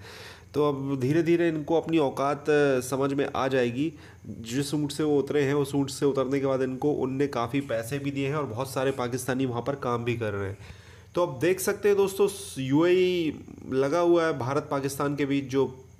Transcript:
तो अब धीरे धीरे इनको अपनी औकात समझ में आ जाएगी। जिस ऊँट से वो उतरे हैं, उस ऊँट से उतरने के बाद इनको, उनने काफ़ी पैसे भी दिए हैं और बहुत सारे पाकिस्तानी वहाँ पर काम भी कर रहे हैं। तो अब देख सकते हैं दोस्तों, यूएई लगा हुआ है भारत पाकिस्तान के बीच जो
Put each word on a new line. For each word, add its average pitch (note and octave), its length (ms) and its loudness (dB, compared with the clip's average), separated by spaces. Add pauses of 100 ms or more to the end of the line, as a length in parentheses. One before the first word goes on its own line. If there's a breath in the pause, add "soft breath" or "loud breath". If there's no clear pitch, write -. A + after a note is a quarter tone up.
(540 loud breath)
तो D3 140 2
अब C3+ 320 -2
धीरे B2+ 220 2
धीरे E3+ 260 2
इनको D#3 320 0
अपनी D#3+ 180 0
औकात C#3+ 460 0 (400)
समझ C#3 280 0
में C#3 240 0
आ B2+ 120 0
जाएगी। C3 440 2 (340 loud breath)
जिस B2+ 480 -4
ऊँट D3 180 0
से D#3 100 -2
वो D3 160 4
उतरे C#3 240 2
हैं, C3+ 120 2
उस C#3+ 200 0
ऊँट C#3 160 0
से C#3+ 160 -2
उतरने C3 340 2
के C3+ 60 0
बाद C3 160 2
इनको, C3 300 0
उनने C3+ 340 0
काफ़ी B2+ 340 -2
पैसे C3 380 -4
भी C#3 120 -4
दिए C#3 180 -2
हैं C#3+ 60 -2
और D3+ 100 -2
बहुत B2 260 -6
सारे C3+ 200 0
पाकिस्तानी B2+ 560 -2
वहाँ A#2 160 -2
पर C#3 120 -2
काम A#2+ 300 -2
भी A#2+ 120 0
कर A2 160 -2
रहे G2 160 -4
हैं। G2+ 100 -8 (560 loud breath)
तो - 120 2
अब C#3 140 -10
देख F#3 200 2
सकते G#3 280 0
हैं G3 80 6
दोस्तों, G3 320 2 (300)
यूएई E3+ 840 2 (300)
लगा C#3 280 0
हुआ E3+ 280 6
है D#3 120 0
भारत C#3 320 -2
पाकिस्तान C#3+ 460 -2
के C#3+ 100 0
बीच C#3 180 0
जो B2+ 400 0 (160)